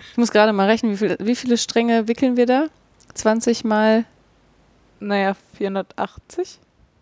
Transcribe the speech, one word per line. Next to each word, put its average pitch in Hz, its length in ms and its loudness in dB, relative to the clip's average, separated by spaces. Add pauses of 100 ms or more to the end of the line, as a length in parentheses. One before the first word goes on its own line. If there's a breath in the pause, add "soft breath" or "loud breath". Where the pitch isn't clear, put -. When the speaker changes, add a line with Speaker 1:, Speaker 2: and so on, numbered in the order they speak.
(100)
Speaker 1:
Ich - 80 -12
muss 233 140 2
gerade 214 200 4
mal 196 140 2
rechnen, 220 260 0
wie 196 60 -6
viel, 185 220 0
wie 226 160 -2
viele 240 200 -2
Stränge 233 520 0
wickeln 247 280 0
wir 240 100 2
da? 262 200 2 (480)
Zwanzig 226 500 0
mal 220 400 2 (960)
Speaker 2:
Naja, 196 340 -2 (220)
vierhundertachtzig? - 1000 -8 (440)